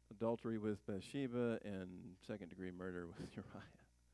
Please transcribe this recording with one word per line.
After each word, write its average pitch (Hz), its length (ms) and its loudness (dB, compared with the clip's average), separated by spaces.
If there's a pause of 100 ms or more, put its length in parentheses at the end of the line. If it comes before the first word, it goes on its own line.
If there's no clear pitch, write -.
(100)
Adultery 113 480 4
with 107 260 2
Bathsheba 120 800 2
and 90 520 -6 (100)
second-degree 92 460 -4
murder 90 340 -2
<laughs> - 140 -10
with - 160 -8
Uriah. - 260 -8 (520)